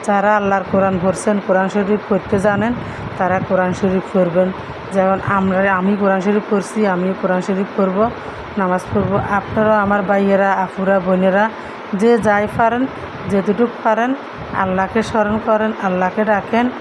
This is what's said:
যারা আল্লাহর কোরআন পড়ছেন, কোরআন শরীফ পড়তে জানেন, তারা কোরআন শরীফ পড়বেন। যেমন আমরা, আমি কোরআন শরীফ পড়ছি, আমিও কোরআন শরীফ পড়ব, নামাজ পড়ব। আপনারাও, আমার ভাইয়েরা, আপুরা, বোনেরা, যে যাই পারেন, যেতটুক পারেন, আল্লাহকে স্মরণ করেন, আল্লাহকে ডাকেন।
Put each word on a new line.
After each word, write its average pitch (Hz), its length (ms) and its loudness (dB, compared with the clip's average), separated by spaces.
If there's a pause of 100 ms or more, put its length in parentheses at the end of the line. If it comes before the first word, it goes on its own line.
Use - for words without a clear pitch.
যারা 208 320 2
আল্লাহর 196 360 2
কোরআন 190 320 2
পড়ছেন, 190 440 0
কোরআন 190 220 2
শরীফ 202 300 0 (100)
পড়তে 196 300 0
জানেন, 208 340 0 (440)
তারা 185 220 2 (100)
কোরআন 185 240 2
শরীফ 185 300 0 (100)
পড়বেন। 185 380 2 (400)
যেমন 190 360 2
আমরা, 190 460 2
আমি 190 260 2
কোরআন 190 220 2
শরীফ 208 280 2
পড়ছি, 208 380 0
আমিও 185 340 0
কোরআন 185 200 0
শরীফ 196 260 -2 (100)
পড়ব, 196 320 2 (480)
নামাজ 185 240 0 (120)
পড়ব। 196 260 0 (120)
আপনারাও, 214 480 2
আমার 202 220 0
ভাইয়েরা, 196 520 2
আপুরা, 190 460 0
বোনেরা, 190 500 2 (440)
যে 226 240 4
যাই 208 300 2 (100)
পারেন, 240 280 2 (440)
যেতটুক 202 400 2 (140)
পারেন, 233 320 2 (420)
আল্লাহকে 190 460 0
স্মরণ 214 420 0
করেন, 220 260 2 (120)
আল্লাহকে 185 420 0
ডাকেন। 220 440 0 (120)